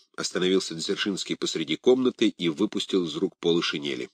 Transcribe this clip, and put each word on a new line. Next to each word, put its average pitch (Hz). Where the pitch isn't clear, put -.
остановился 92
Дзержинский 92
посреди 80
комнаты 127
и 87
выпустил 95
из 76
рук 85
полы 85
шинели. 69